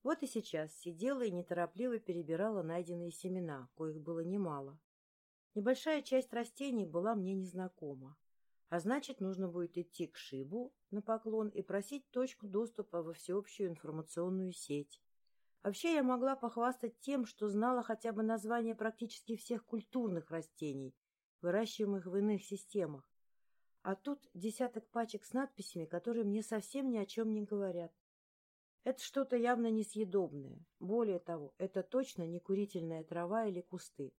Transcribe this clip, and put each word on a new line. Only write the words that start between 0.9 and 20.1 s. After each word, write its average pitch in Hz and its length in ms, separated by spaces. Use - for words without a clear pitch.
и 220 80
неторопливо 175 680
перебирала 175 640
найденные 170 480
семена, 165 680
коих 156 240
было 165 200
немало. 156 580
Небольшая 262 480
часть 262 300
растений 233 540
была 175 280
мне 190 200
незнакома. 170 840
А 170 120
значит, 262 400
нужно 190 280
будет 170 280
идти 170 300
к - 100
Шибу 165 560
на 208 120
поклон 220 460
и 202 140
просить 202 480
точку 254 360
доступа 196 560
во 165 100
всеобщую 190 580
информационную 170 840
сеть. - 500
Вообще 320 300
я 285 80
могла 254 340
похвастать 240 640
тем, 269 260
что 208 220
знала 233 340
хотя 226 300
бы 214 100
название 226 520
практически 220 600
всех - 280
культурных 208 680